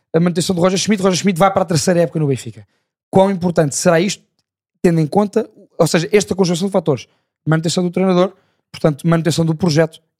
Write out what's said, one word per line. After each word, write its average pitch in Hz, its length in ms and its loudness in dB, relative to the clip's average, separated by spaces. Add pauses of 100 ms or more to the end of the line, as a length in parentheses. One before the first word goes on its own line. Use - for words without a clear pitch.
(140)
a 165 60 2
manutenção 180 360 -2
de 170 60 -2
Roger 185 180 0
Schmidt. 196 240 -2
Roger 185 160 2
Schmidt 180 200 -2
vai 190 120 4
para 190 120 -2
a - 20 -2
terceira 170 360 0
época 165 180 -2
no 151 80 -2
Benfica. 117 380 -8 (460)
Quão 190 180 4
importante 170 460 -2
será 170 240 2
isto, 196 240 -4 (580)
tendo 170 200 2
em 151 60 0
conta, 208 420 -2 (280)
ou 170 100 2
seja, 170 240 0
esta 208 220 0
conjugação 180 340 -2
de 190 40 -6
fatores, 165 360 -2 (400)
manutenção 160 360 -2
do 180 80 -2
treinador, 185 400 0 (400)
portanto, 156 360 -2
manutenção 165 360 0
do 160 100 0
projeto 160 460 0 (200)